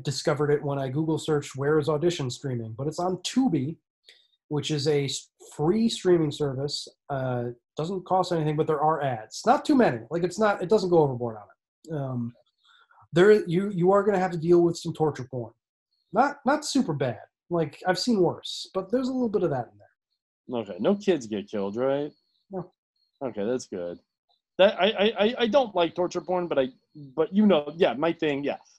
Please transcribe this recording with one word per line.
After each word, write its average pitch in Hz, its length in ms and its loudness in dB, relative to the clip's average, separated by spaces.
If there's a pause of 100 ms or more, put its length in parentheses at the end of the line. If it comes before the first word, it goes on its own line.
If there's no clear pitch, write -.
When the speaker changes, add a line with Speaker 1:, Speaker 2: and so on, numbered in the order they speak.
Speaker 1:
discovered 147 480 -2
it 147 120 2
when 139 160 -4
I 135 100 -4
Google 156 300 -2
searched, 147 380 -4
"Where 143 220 2
is 143 100 0
Audition 151 420 0
streaming?" 120 460 -6
But 139 120 -4
it's 151 100 -8
on 180 200 -2
Tubi, 165 580 0 (720)
which 147 220 -4
is 147 160 -2
a 147 200 2
s-, - 240 -10 (260)
free 208 320 2
streaming 170 420 2
service. 143 580 -4 (200)
Uh, 127 360 -4 (340)
doesn't 180 260 -4
cost 185 280 0
anything, 151 240 0
but 156 100 0
there 156 160 0
are 156 200 2
ads. 120 440 -6
Not 294 180 2
too 302 100 2
many. 185 240 4 (120)
Like, 170 140 -4
it's 175 140 -4
not, 208 240 2
it 175 80 -6
doesn't 196 200 2
go 170 100 6
overboard 120 360 0
on - 60 -16
it. - 520 -18
Um, 127 380 -6 (800)
there, 185 200 6 (140)
you, 180 240 0
you 180 220 2
are 202 100 4
gonna 202 160 2
have 185 120 0
to 175 80 -6
deal 170 240 6
with 170 160 2
some 160 160 -8
torture 147 360 -2
porn. 120 220 -10 (600)
Not, 277 220 2 (100)
not 294 180 2
super 208 300 0
bad. 131 240 -2 (320)
Like, 165 360 -2
I've 180 120 2
seen 220 220 0
worse, - 520 -2
but 185 180 -6
there's 254 180 -2
a 269 40 -4
little 254 160 -2
bit 196 140 0
of 165 80 0
that 127 200 -4
in 101 80 -20 (800)
there. 117 60 -2
Speaker 2:
Okay, 98 180 -10
no 160 140 2
kids 180 320 0
get 104 240 -6
killed, 101 260 -4
right? 135 340 -2 (400)
Speaker 1:
No. 180 220 -12 (500)
Speaker 2:
Okay, 110 220 -6
that's 123 220 -4
good. 87 320 -8 (580)
That, 190 240 6
I, 180 60 4
I, 208 260 2 (140)
I, 240 140 0
I 240 60 0
don't 233 280 2
like 170 200 0
torture 175 280 -4
porn, 180 260 -2
but 151 100 0
I, 131 100 2 (460)
but, 156 200 0
you 214 120 6
know, 151 300 2
yeah, 165 160 2
my 147 200 0
thing, 147 300 -2
yeah. 135 140 -4 (220)